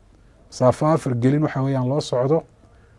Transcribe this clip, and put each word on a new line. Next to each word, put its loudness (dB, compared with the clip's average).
Masaafo 0
afar 0
gelin 2
waxa -2
weeyaan -2
loo -2
socdo, 0